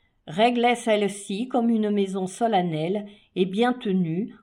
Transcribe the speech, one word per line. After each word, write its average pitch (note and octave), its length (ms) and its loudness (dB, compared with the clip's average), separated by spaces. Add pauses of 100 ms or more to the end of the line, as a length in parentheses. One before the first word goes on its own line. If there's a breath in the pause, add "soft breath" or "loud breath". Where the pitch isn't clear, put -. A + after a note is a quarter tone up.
(260 loud breath)
réglait A#3 480 2
celle-ci G#3 720 -2
comme A#3 200 0
une G#3+ 220 2
maison G3 360 0
solennelle F#3 800 -2 (300 loud breath)
et F3+ 100 2
bien A3+ 260 2
tenue, F#3+ 720 -2